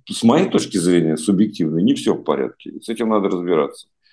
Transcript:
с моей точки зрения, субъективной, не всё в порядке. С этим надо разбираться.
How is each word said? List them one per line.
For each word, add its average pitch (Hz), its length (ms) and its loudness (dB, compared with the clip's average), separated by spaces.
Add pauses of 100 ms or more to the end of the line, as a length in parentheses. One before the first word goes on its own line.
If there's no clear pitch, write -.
с - 140 -10
моей 147 260 4
точки - 300 -2
зрения, 82 380 2
субъективной, 85 640 0
не 131 120 2
всё 107 200 -2
в - 80 -10
порядке. - 480 -6 (100)
С - 80 -20
этим 113 200 -4
надо 104 200 0
разбираться. 87 600 -2 (240)